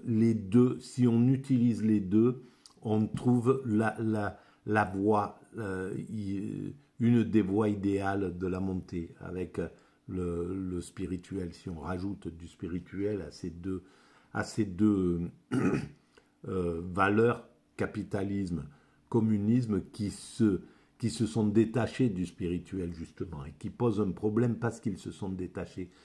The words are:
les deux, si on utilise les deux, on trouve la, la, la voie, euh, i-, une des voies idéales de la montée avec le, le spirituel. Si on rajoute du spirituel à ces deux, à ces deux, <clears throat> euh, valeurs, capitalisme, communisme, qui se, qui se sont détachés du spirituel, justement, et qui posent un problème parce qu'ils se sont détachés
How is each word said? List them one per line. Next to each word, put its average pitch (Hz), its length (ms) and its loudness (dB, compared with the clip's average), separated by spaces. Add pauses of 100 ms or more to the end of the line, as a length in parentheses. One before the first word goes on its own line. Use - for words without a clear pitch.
les 113 280 4
deux, 110 460 4
si - 280 0
on 117 200 6
utilise 120 560 2
les 107 160 4
deux, 110 440 2 (380)
on 107 260 2
trouve 123 580 2
la, 107 340 2
la, 107 400 -2 (260)
la 107 200 2
voie, 101 540 0 (180)
euh, 95 360 -6 (160)
i-, 98 640 -6 (260)
une 117 240 6
des 101 180 4
voies 101 280 2
idéales 98 680 0
de 92 100 -2
la 92 120 -2
montée 92 600 -6
avec 90 400 -8 (480)
le, 87 460 -4
le 92 280 -4
spirituel. 90 720 -8
Si - 160 -14
on 82 100 -8
rajoute 92 480 -6
du 82 200 -12
spirituel 92 720 -6
à 76 100 -12
ces - 180 -10
deux, 87 340 -6 (500)
à 110 100 -2
ces - 220 -2
deux, 90 640 2 (220)
<clears throat> - 960 -4
euh, 87 360 -2
valeurs, 101 640 2 (300)
capitalisme, 98 880 -4 (440)
communisme, 110 720 2 (100)
qui 101 200 -4
se, 101 500 2 (360)
qui 113 120 -2
se 110 160 -2
sont 107 220 0
détachés 110 600 2
du 92 160 -2
spirituel, 87 680 -6
justement, 82 520 -10
et 76 140 -12
qui 104 100 -8
posent 107 320 0
un 101 100 0
problème 110 460 0
parce 117 220 -4
qu'ils 95 180 -4
se - 140 -12
sont 98 180 -8
détachés 92 600 -8 (160)